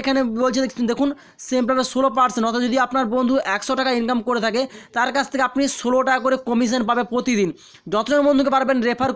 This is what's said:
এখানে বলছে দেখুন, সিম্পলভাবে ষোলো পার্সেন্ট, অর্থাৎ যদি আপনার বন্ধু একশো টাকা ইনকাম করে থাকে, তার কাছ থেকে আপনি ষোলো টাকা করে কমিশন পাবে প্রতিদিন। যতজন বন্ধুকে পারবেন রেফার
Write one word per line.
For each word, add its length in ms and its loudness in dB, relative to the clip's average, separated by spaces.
এখানে 200 2
বলছে 180 0
দেখুন, 180 0
সিম্পলভাবে 440 0
ষোলো 240 2
পার্সেন্ট, 300 2
অর্থাৎ 200 -2
যদি 180 0
আপনার 200 -2
বন্ধু 180 2
একশো 240 -4
টাকা 200 0
ইনকাম 280 0
করে 180 0
থাকে, 160 0
তার 200 0
কাছ 160 0
থেকে 180 0
আপনি 120 -2
ষোলো 180 0
টাকা 180 2
করে 100 2
কমিশন 400 2
পাবে 220 2
প্রতিদিন। 380 0
যতজন 340 2
বন্ধুকে 280 4
পারবেন 220 2
রেফার 260 0